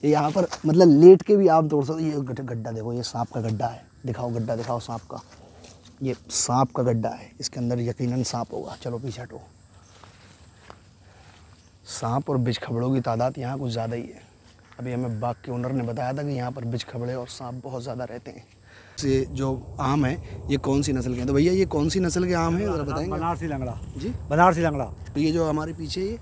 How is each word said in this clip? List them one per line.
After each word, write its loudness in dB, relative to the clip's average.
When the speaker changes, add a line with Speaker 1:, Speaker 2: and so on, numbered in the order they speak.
Speaker 1:
यहाँ 4
पर 0
मतलब 8
लेट 12
के 6
भी 6
आप 6
तोड़ 2
सकते -4
हो। 0
ये -2
गड-, -6
गड्ढा -6
देखो, -6
ये -4
सांप -6
का -4
गड्ढा -2
है, -8
दिखाओ -4
गड्ढा -2
दिखाओ -4
सांप -8
का। -12
ये -2
सांप 2
का -2
गड्ढा 0
है, -14
इसके -8
अंदर -2
यकीनन -4
सांप -6
होगा। -10
चलो -8
पीछे -10
हटो। -16
सांप -4
और 0
बिच -2
खबड़ों -4
की 0
तादाद -2
यहाँ -8
कुछ -6
ज़्यादा -6
ही -8
है। -16
अभी -8
हमें -4
बाग -2
के -12
owner -4
ने -2
बताया -4
था -6
कि -4
यहाँ -4
पर -10
बिच -6
खबड़े -8
और -8
सांप -12
बहुत -10
ज़्यादा -8
रहते -12
हैं। -18
से 2
जो -6
आम 2
है, 0
ये 2
कौन 0
सी -2
नस्ल -2
के -4
हैं? -4
तो 0
भैया, 4
ये 2
कौन 0
सी 0
नस्ल 0
के 0
आम 0
हैं, -2
ज़रा -2
बताएंगे? -4
Speaker 2:
बनारसी -4
लंगड़ा। -6
Speaker 1:
जी? -8
Speaker 2:
बनारसी 4
लंगड़ा। 0
Speaker 1:
तो -8
ये 2
जो 0
हमारे -2
पीछे -8
ये? -6